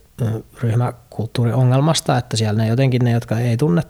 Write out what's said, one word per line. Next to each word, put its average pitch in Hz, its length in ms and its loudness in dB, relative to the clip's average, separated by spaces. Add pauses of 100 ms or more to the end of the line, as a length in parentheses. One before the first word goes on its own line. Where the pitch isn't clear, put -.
(220)
ö, 113 200 -2 (200)
ryhmäkulttuuriongelmasta, 123 1600 0
että 113 200 -4
siellä 110 240 0
ne 110 60 0
jotenkin 123 380 2
ne, 120 60 2
jotka 117 280 -2
ei 120 180 0
tunne 160 320 2